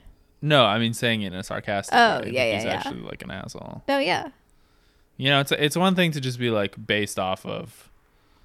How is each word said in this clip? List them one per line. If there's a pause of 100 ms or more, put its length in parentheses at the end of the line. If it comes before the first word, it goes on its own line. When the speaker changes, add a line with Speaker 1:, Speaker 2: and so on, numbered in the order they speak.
(420)
Speaker 1:
No,
I
mean
saying
it
in
a
sarcastic
Speaker 2:
Oh,
Speaker 1:
way.
Speaker 2:
yeah,
Speaker 1:
Like,
Speaker 2:
yeah,
Speaker 1:
he's
Speaker 2:
yeah.
Speaker 1:
actually,
like,
an
asshole.
Speaker 2:
Oh,
yeah. (880)
Speaker 1:
You
know,
it's,
it's
one
thing
to
just
be,
like,
based
off
of, (560)